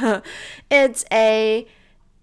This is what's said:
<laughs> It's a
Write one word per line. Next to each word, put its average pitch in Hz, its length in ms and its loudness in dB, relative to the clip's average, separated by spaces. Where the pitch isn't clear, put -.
<laughs> 214 220 -2
It's 269 420 2
a 220 540 2